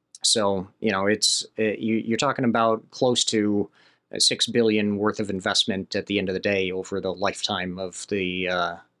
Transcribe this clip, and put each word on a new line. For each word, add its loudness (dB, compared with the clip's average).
so, 2
you 0
know, 0
it's, 0
uh, 2
you, 0
you're -2
talking 0
about 2
close 2
to, 2
uh, -6
six 2
billion 2
worth 0
of -4
investment -2
at -4
the 0
end 0
of -2
the -2
day 0
over -4
the -2
lifetime -4
of -8
the, -2
uh, -2